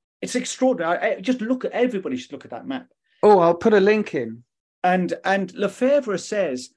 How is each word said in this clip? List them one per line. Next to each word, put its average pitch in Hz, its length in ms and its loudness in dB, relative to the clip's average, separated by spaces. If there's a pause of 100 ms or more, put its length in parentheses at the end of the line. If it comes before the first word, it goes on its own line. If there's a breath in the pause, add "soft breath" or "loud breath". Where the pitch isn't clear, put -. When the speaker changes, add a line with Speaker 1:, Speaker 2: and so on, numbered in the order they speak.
(200)
Speaker 1:
It's - 140 -8
extraordinary. 180 640 0
I, - 140 -2
I, 190 80 -6
just 254 200 -2
look 247 240 -2
at, 180 60 -4
everybody 190 480 -2
should - 140 -14
look 131 120 -16
at - 60 -20
that 120 160 -12
map. 131 220 -10 (340)
Speaker 2:
Oh, 208 160 8
I'll 170 160 4
put 214 180 2
a 202 80 6
link 208 340 2
in. 120 280 -8 (420)
Speaker 1:
And, 180 300 0 (100)
and 190 300 -2
Lefebvre 240 640 0
says 170 580 -6